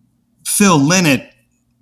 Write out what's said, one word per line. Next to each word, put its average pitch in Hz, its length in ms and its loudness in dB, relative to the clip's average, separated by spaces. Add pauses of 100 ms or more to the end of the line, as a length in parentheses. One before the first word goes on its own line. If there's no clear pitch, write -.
(440)
Phil - 340 0
Lynott, 180 500 -2 (540)